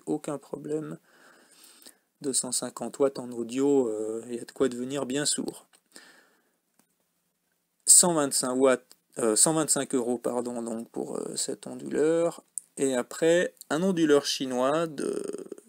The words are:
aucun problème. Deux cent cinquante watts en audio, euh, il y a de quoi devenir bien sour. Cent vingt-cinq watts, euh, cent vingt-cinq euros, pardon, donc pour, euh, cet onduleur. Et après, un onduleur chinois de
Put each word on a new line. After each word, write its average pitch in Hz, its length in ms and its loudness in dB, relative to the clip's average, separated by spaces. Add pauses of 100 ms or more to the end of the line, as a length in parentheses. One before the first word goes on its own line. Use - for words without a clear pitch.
aucun 151 320 -6
problème. 151 600 -8 (1200)
Deux 135 120 -4
cent 127 180 -2
cinquante 123 480 -6
watts 139 200 2
en 123 120 -10
audio, 127 580 2
euh, 110 380 -6
il 120 80 -8
y 117 40 -8
a - 60 -12
de - 60 -18
quoi 135 180 0
devenir 131 360 -6
bien 139 200 -2
sour. - 420 -4 (2250)
Cent - 280 8
vingt-cinq 135 400 0
watts, 127 320 4 (320)
euh, 113 180 2
cent 160 180 4
vingt-cinq 143 420 0
euros, 123 220 0
pardon, 120 440 -4
donc 117 280 -6
pour, - 280 -8
euh, - 180 -8
cet - 320 -6
onduleur. 143 760 0 (340)
Et 135 180 0
après, 165 580 2 (160)
un 156 140 0
onduleur 160 420 4
chinois 135 600 0
de - 340 -4 (480)